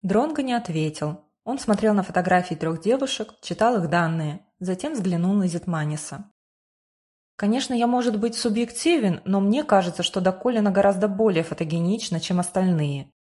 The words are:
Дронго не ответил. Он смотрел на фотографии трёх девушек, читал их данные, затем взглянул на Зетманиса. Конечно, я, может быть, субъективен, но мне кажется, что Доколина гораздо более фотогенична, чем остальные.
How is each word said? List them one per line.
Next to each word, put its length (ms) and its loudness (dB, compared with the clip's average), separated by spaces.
Дронго 400 0
не 100 -2
ответил. 720 -4
Он 140 -4
смотрел 360 2
на 80 2
фотографии 520 0
трёх 260 -4
девушек, 600 -2
читал 360 0
их 120 0
данные, 580 -2
затем 360 -6
взглянул 400 0
на 120 2
Зетманиса. 840 -4
Конечно, 380 0
я, 120 2
может 320 0
быть, 160 -2
субъективен, 920 0
но 160 0
мне 220 2
кажется, 400 2
что 180 -2
Доколина 500 0
гораздо 360 4
более 380 2
фотогенична, 760 -2
чем 220 0
остальные. 680 0